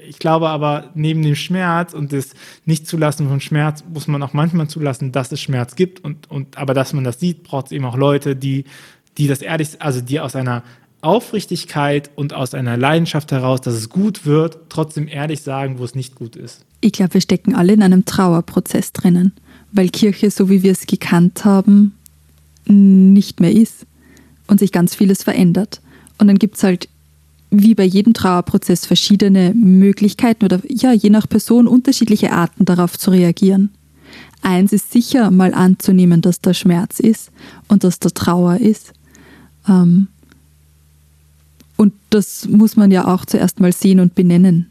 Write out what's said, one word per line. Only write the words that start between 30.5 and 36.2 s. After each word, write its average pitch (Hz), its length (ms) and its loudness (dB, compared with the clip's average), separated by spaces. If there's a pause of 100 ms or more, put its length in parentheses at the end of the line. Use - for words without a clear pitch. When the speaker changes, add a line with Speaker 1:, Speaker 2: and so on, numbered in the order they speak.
Speaker 2:
ja, 254 240 0
je 208 180 2
nach 214 180 2
Person 226 400 2
unterschiedliche 233 640 0
Arten 170 320 -2
darauf 175 340 0
zu - 120 -2
reagieren. 190 600 2 (720)
Eins 190 300 0
ist - 200 -2
sicher, 233 380 2
mal 185 240 4
anzunehmen, 180 640 2